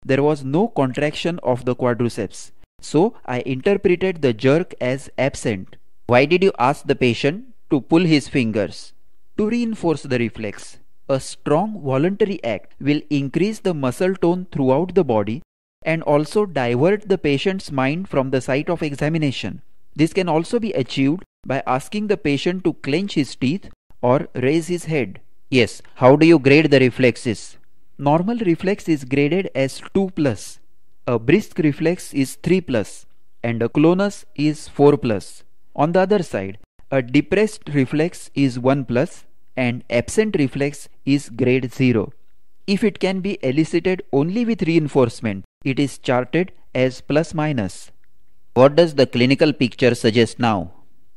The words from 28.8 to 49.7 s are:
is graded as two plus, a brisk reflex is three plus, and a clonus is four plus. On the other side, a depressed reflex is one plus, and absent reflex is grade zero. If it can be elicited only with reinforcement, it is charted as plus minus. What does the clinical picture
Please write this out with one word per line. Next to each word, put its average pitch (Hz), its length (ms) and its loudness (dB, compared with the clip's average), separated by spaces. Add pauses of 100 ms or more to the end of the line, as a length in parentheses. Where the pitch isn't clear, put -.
is 147 160 0
graded 143 500 0
as 135 280 -2 (100)
two 190 240 0
plus, 135 420 -2 (480)
a 123 120 0
brisk 147 400 2
reflex 156 560 0
is 135 220 -2
three 180 260 2
plus, - 420 -4 (380)
and 117 200 -2
a 117 60 0
clonus 180 560 2 (100)
is 151 340 -2
four 143 280 6
plus. 117 480 -4 (320)
On 156 160 2
the 185 80 4
other 190 220 2
side, 98 360 -6 (320)
a 135 120 2
depressed 151 600 2 (100)
reflex 147 640 0
is 131 240 0
one 131 260 2
plus, 123 420 -2 (300)
and 123 340 -2
absent 202 480 0
reflex 143 500 -2 (160)
is 139 240 0
grade 123 440 0
zero. 123 400 2 (540)
If 196 160 0
it 202 160 0
can 190 220 -2
be 190 240 -6
elicited 165 580 0 (100)
only 175 320 0
with 220 180 -2
reinforcement, 135 800 2 (200)
it 135 140 -2
is 143 200 -2
charted 139 540 0 (220)
as 127 260 0
plus - 320 0
minus. 151 600 -4 (640)
What 135 200 6
does 160 220 4
the 135 100 6
clinical 135 460 4
picture 123 420 2